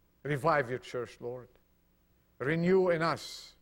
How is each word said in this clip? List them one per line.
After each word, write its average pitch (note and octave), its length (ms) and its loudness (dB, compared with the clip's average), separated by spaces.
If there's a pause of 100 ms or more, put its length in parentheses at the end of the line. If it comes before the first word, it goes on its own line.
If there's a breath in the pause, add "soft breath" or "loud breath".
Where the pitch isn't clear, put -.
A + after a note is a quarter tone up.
(240)
Revive C#3+ 460 2
your B2 100 -6
church, - 420 -10
Lord. A#2+ 260 -10 (920)
Renew F3 500 2
in D#3+ 120 2
us - 600 -4